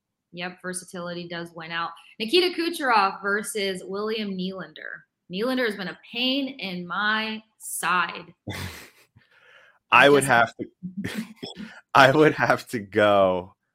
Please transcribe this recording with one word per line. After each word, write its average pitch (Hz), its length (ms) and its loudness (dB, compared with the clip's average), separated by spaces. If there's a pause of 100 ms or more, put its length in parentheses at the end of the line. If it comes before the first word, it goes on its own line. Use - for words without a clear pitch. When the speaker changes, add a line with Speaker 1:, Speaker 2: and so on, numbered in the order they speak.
(340)
Speaker 1:
Yep, 180 280 -12
versatility 175 640 -12
does 170 260 -12
win 165 180 -14
out. 170 180 -6 (280)
Nikita 339 400 2
Kucherov 226 600 0
versus 196 640 -4
William 214 460 -6
Nylander. 180 720 -10 (280)
Nylander 247 360 -2
has 208 100 -4
been 185 120 -8
a 160 100 -10 (120)
pain 262 380 -2 (120)
in 180 260 -8
my 214 560 -4 (160)
side. 175 720 -4 (140)
Speaker 2:
<laughs> - 100 -8 (1300)
I 127 180 8
would 139 160 6
Speaker 1:
Just 139 40 -4
Speaker 2:
have 117 280 2
to, - 680 -10 (300)
<laughs> - 400 -10
I 135 160 8
would 151 240 6
have 123 340 0
to 123 100 -6
go. 98 760 2 (200)